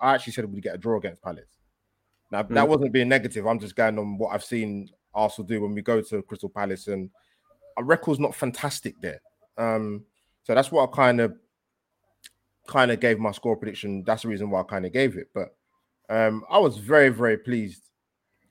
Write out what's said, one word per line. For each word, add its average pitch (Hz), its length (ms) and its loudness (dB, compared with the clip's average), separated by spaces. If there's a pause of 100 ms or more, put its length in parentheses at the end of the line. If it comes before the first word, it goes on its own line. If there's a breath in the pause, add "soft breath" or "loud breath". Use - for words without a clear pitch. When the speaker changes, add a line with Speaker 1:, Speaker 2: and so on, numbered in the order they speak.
Speaker 1:
I 131 120 4
actually 123 200 -2
said 117 120 -4
we'd 98 160 -10
get 92 140 -8
a - 20 -12
draw 107 200 -2
against 87 240 -8
Palace. - 360 -14 (760)
Now, 101 120 -2
that 98 60 -8
Speaker 2:
Mm. 139 180 4
Speaker 1:
wasn't 139 260 2
being 123 160 4
negative. 110 380 0
I'm 113 120 0
just 101 160 -12
going 110 220 2
on 104 200 -6
what 104 160 -2
I've 104 100 -4
seen 104 460 -6 (240)
Arsenal 104 340 -2
do 107 140 -2
when 104 120 -4
we 104 80 -4
go 113 200 0
to 107 200 -6
Crystal 101 280 -12
Palace, 98 380 -6
and 95 220 -6 (680)
our 117 80 -6
record's 151 360 2
not 143 160 -2
fantastic - 680 -6
there. 78 200 -10 (360)
Um, 110 480 -4 (380)
so 120 100 -2
that's 139 180 4
what 143 180 4
I - 60 -14
kind 123 260 6
of, 113 140 0 (1300)
kind 127 240 4
of 107 80 0
gave 117 180 4
my 107 140 -2
score 113 260 -2
prediction. 101 480 -8
That's 110 160 0
the - 60 -8
reason 104 220 -4
why 95 120 0
I - 20 -6
kind 95 220 -6
of 90 80 -8
gave 123 240 0
it. - 160 -12
But, - 220 -8 (540)
um, 110 400 2
I 180 80 4
was 147 200 4
very, 135 320 6
very 113 280 2
pleased, 110 520 -6 (600)